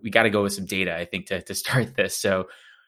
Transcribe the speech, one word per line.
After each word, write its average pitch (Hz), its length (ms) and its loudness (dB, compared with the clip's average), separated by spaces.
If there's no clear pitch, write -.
we 113 80 -6
gotta 113 200 6
go 101 140 2
with 101 100 0
some 98 100 -6
data, 90 320 -2
I 87 80 -6
think, 92 220 -8
to, 90 160 -4
to - 120 -12
start - 440 0
this. 98 180 0
So 95 320 0